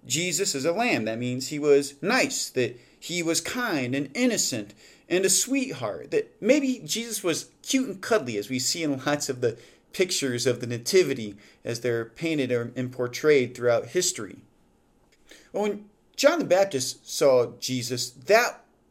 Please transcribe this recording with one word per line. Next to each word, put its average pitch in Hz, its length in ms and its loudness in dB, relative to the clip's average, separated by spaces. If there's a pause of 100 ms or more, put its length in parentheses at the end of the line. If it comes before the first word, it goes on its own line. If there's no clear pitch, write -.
Jesus 170 500 -2
is 135 80 -4
a 165 80 2
lamb. 196 320 0
That 113 140 -4
means 123 300 -4
he 151 100 -6
was 143 440 4
nice, 190 480 0
that 123 300 -2 (180)
he 175 240 -6
was 160 180 0
kind 160 540 -2
and 143 200 -4
innocent 220 600 0 (340)
and 185 160 2
a 190 60 4
sweetheart, 190 800 -2
that - 300 -2
maybe 254 440 2
Jesus 220 380 -6
was - 280 -2 (120)
cute 262 260 0
and 190 120 -10
cuddly, 123 380 0
as 104 100 -6
we 127 100 -2
see 170 240 -2
in 139 220 -2
lots 147 240 -2
of 123 120 -4
the 117 180 0 (340)
pictures 135 520 -2
of 123 140 2
the 123 80 -8
nativity 120 680 0 (280)
as 117 160 -6
they're 117 240 -2
painted 147 460 -4
and 123 400 -4
portrayed 123 640 2
throughout 120 320 2
history. 120 520 -4 (1120)
Well, 196 100 0
when 208 220 -2 (320)
John 311 240 6
the 247 40 0
Baptist 180 640 0
saw 127 520 4
Jesus, 123 500 -4
that - 540 0 (260)